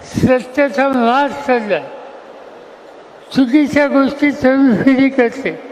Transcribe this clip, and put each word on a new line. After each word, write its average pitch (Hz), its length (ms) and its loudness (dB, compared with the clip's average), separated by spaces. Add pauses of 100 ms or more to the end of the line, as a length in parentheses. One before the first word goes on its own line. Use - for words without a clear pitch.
सत्तेचा 262 840 0
मार 262 400 2
चालला, 233 520 -2 (1600)
चुकीच्या 277 520 2
गोष्टी 269 440 0
तरुण 262 440 2
पिढी 269 340 2
करते 240 640 -4